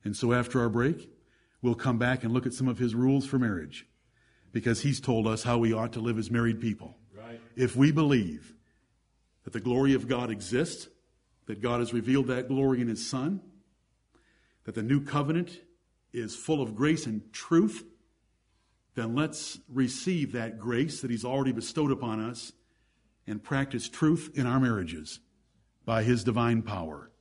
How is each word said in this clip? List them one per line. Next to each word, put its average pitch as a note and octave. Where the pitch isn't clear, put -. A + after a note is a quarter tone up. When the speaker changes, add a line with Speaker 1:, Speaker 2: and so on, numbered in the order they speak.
Speaker 1:
And G#2
so A#2+
after B2
our A#2
break, A#2+
we'll A#2+
come B2
back B2+
and A#2
look B2
at B2
some C3
of A#2+
his A#2
rules C3
for C3+
marriage, F#2+
because A#2
he's C#3
told A2+
us A2
how A#2+
we A#2
ought A2+
to A#2+
live A2+
as G2
married A#2
people. A2
Speaker 2:
Right. -
Speaker 1:
If B2
we C#3
believe C3
that -
the A#2
glory B2+
of A#2+
God B2
exists, A2+
that G2+
God A#2+
has A#2
revealed B2
that B2
glory C3+
in A#2+
his A2
Son, D3+
that A2
the A2
new C3+
covenant D3
is A2+
full D#3
of A2
grace D3+
and A2
truth, -
then A#2
let's D#3
receive C3
that A2+
grace A#2+
that C3
he's A2+
already C3+
bestowed C3+
upon A#2+
us A#2
and G#2+
practice C3+
truth D#3+
in C3+
our B2
marriages F2+
by A2+
his A#2
divine A#2
power. E2